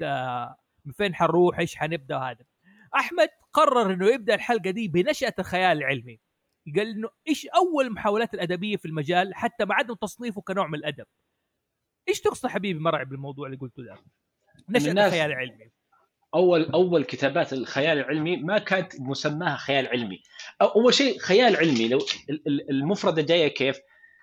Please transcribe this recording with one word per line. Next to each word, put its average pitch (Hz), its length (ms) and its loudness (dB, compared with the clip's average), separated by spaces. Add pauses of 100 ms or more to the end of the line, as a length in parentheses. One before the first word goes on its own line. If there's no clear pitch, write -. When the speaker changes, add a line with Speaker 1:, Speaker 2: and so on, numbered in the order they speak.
Speaker 1:
آه، 127 560 -6 (280)
من 139 60 -14
فين 196 240 -2
حنروح، 175 440 4
إيش 170 160 -4
حنبدأ 151 420 -6
هذا. 127 280 -10 (500)
أحمد 311 340 0 (240)
قرر 247 400 4
إنه 185 140 0
يبدأ 226 280 2
الحلقة 196 360 -2
دي 220 160 -4
بنشأة 208 520 0
الخيال 180 380 2
العلمي. 123 420 -4 (560)
قال 214 120 0
إنه 220 220 -8 (180)
إيش 294 200 -2
أول 330 380 2
المحاولات 214 480 -2
الأدبية 180 440 -4
في - 80 -14
المجال، 170 500 -2
حتى 226 300 -4
مع 196 100 -2
عدم 240 180 -2
تصنيفه 208 480 -10
كنوع 190 260 -4
من 156 80 -8
الأدب. 151 300 -8 (1040)
إيش 415 120 -4
تقصد - 280 -2
حبيبي 190 300 -4
مرعي 156 260 -2
بالموضوع 139 420 -12
اللي 135 100 -12
قلته 131 260 -14
ده؟ 98 140 -18 (720)
نشأة 185 200 2
Speaker 2:
الناس 190 240 4
Speaker 1:
الخيال 156 180 2
العلمي. 123 400 -8 (640)
Speaker 2:
أول، 170 300 6
أول 165 380 4
كتابات 139 500 0
الخيال 139 440 0
العلمي 151 400 -2
ما 170 200 -2
كانت 190 420 -2
مسماها 147 580 -4
خيال 139 300 0
علمي. 110 340 -4 (400)
أو-، 196 140 4
أول 233 180 6
شيء 262 260 2
خيال 208 360 4
علمي، 139 320 4
لو 131 100 4 (320)
ال-، 156 180 -8
ال-، 147 220 -2
المفردة 160 520 0
جاية 160 260 4
كيف؟ 135 320 -2 (440)